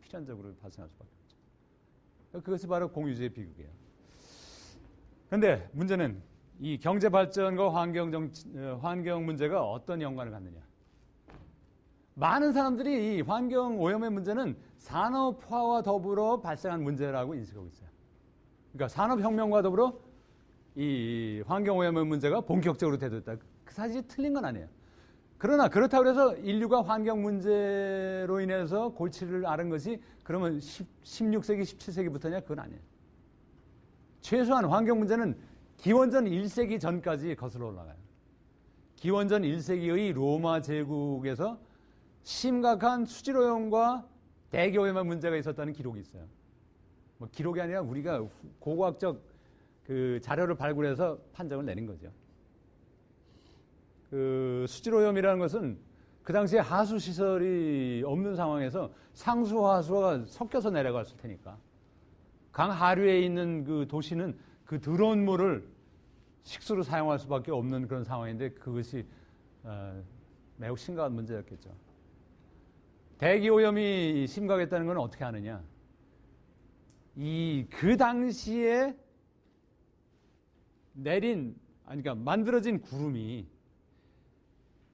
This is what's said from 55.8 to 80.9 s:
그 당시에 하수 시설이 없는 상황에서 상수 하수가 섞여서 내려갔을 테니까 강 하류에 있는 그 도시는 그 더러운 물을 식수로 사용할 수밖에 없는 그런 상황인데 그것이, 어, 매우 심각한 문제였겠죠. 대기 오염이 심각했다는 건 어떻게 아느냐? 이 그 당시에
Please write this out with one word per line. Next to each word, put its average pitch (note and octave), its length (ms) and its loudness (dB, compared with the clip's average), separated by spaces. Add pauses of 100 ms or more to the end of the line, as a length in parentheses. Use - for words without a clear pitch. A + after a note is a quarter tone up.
그 - 100 -6
당시에 G#3 260 4
하수 G#3 400 2
시설이 E3+ 1080 0
없는 F#3 300 -2
상황에서 D3+ 580 -2 (220)
상수 A3+ 520 2
하수가 F3+ 600 4
섞여서 A3+ 440 -2
내려갔을 B2+ 460 0
테니까 G2+ 400 -14 (960)
강 F3+ 200 0
하류에 F#3 480 6
있는 F3 440 0
그 D3 240 -2
도시는 E3 480 -4 (280)
그 D#3 160 -6
더러운 G3+ 440 2
물을 F3+ 440 2 (720)
식수로 - 400 -4
사용할 D3+ 380 0
수밖에 C3+ 320 -4
없는 B2+ 340 -2
그런 B2+ 160 -4
상황인데 A#2 480 -6
그것이, A#2+ 560 -8 (560)
어, G2 400 -12 (540)
매우 A#2 200 -8
심각한 D#3+ 360 -6
문제였겠죠. G#2+ 580 -10 (1500)
대기 G3+ 320 4
오염이 G3+ 760 4
심각했다는 F3+ 600 0
건 F3 120 -2
어떻게 B2 260 -6
아느냐? G#2+ 380 -8 (1500)
이 D3+ 560 -2
그 G#3+ 260 4
당시에 A#3+ 1000 2 (2000)